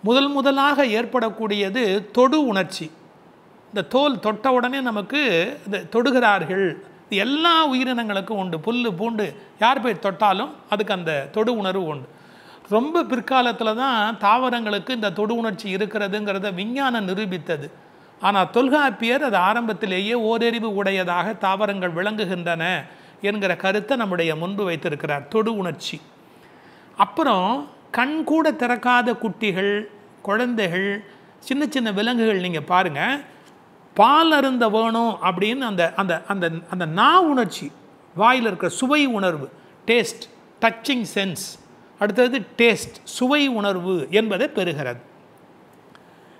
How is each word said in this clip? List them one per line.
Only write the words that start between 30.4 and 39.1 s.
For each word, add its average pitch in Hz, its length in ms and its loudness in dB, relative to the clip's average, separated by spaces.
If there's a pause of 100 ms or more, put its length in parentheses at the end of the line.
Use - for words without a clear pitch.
சின்ன 285 300 -2
சின்ன 247 220 -2
விலங்குகள் 220 500 0
நீங்க 175 200 -4
பாருங்க, 180 600 2 (760)
பால் 302 380 6
அருந்த 262 360 2
வேணும் 226 540 0
அப்படின்னு 196 380 0
அந்த, 180 360 0
அந்த, 175 300 -2
அந்த, 180 240 -2 (200)
அந்த 180 140 -4
நா 233 360 4
உணர்ச்சி, 254 520 0 (460)
வாயில 226 140 6
இருக்கிற 214 360 0
சுவை 277 380 2
உணர்வு, 190 440 -2 (360)